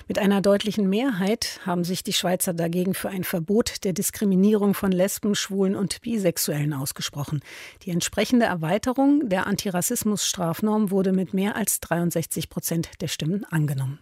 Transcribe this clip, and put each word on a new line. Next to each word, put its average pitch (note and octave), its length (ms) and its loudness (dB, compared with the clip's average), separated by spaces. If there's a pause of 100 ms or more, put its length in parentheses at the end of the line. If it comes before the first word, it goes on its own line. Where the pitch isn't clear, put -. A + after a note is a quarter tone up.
Mit G3 120 -2
einer G3+ 240 4
deutlichen G3+ 480 2
Mehrheit G#3+ 760 0
haben F3 200 0
sich F3+ 200 -4
die G3+ 80 -4
Schweizer F3+ 400 0
dagegen F3 420 0
für - 140 -6
ein F#3 160 -6
Verbot G3+ 580 0
der F#3+ 120 0
Diskriminierung G3+ 800 2
von F#3+ 180 0
Lesben, F#3+ 420 0
Schwulen G3 400 0
und - 280 -4
Bisexuellen E3+ 720 0
ausgesprochen. C#3 680 -6 (420)
Die - 80 -8
entsprechende G#3+ 560 0
Erweiterung B3 840 2
der F#3 180 0
Antirassismus-Strafnorm G3+ 1400 0
wurde F#3+ 220 2
mit F#3+ 220 0
mehr G3 220 0
als - 240 -2
dreiundsechzig E3+ 680 -2
Prozent E3+ 400 -4 (100)
der E3 80 -4
Stimmen F#3 380 -2
angenommen. C#3+ 560 -2